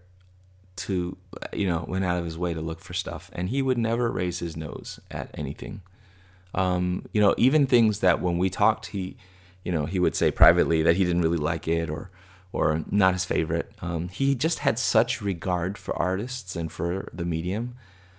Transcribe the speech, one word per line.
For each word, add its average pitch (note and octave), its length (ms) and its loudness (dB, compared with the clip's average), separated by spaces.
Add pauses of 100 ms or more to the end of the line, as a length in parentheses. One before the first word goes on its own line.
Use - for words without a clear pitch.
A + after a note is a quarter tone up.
(760)
to, F2+ 420 -2 (360)
you G2 140 0
know, E2+ 200 0
went F#2+ 180 0
out F2 140 0
of F2 60 -2
his E2 140 -6
way F2 160 0
to D#2+ 60 -2
look D#2+ 200 -4
for - 140 -12
stuff, - 400 -8
and F2+ 140 -2
he C3+ 140 0
would C3 160 2
never A#2 320 0
raise F2+ 280 -2
his E2 180 -4
nose - 440 -8 (100)
at - 240 -6
anything. - 480 -6 (720)
Um, F2+ 580 0
you G#2+ 80 2
know, G2+ 180 6
even C#3 280 6
things A2+ 340 4
that E2+ 200 4
when F2 180 2
we F#2 120 2
talked, A2 360 0
he, F#2+ 300 -6 (480)
you F#2 80 -2
know, D2+ 140 0
he F2+ 120 -2
would E2+ 180 2
say D#2+ 140 4
privately E2 520 4
that E2 140 4
he F#2+ 80 2
didn't F2 180 2
really E2 160 2
like D#2+ 300 -4
it E2 200 0
or, - 220 -6 (420)
or D#2+ 380 0
not F#2+ 240 4
his F2+ 100 -4
favorite. E2 560 -2
Um, F2 280 -4
he C#3 260 0
just D#3 260 -2
had A#2 180 0
such - 440 0
regard F#2 560 -2
for - 180 -4
artists F#2+ 600 -4
and E2 140 -2
for F2 420 -4
the F2 120 -6
medium. F#2 520 -2 (420)